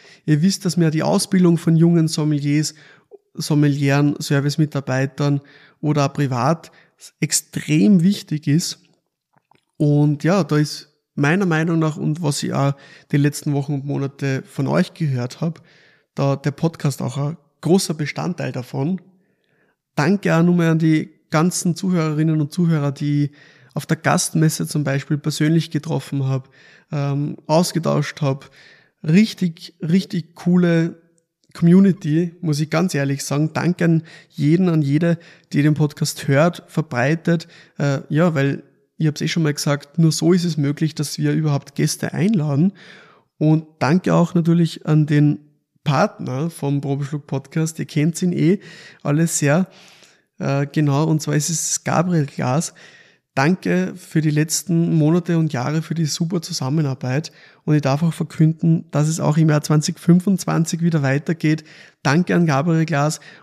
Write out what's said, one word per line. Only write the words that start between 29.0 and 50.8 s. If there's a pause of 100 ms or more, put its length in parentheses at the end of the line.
Richtig,
richtig
coole (500)
Community,
muss
ich
ganz
ehrlich
sagen.
Danke
an (280)
jeden,
an
jede, (340)
die
den
Podcast
hört,
verbreitet. (300)
Äh,
ja,
weil, (340)
ich
hab's
eh
schon
mal
gesagt,
nur
so
ist
es
möglich,
dass
wir
überhaupt
Gäste
einladen. (640)
Und (120)
danke
auch
natürlich
an
den (460)
Partner
vom
Probeschluck
Podcast.
Ihr
kennt
ihn
eh (420)
alle
sehr, (720)
äh,
genau,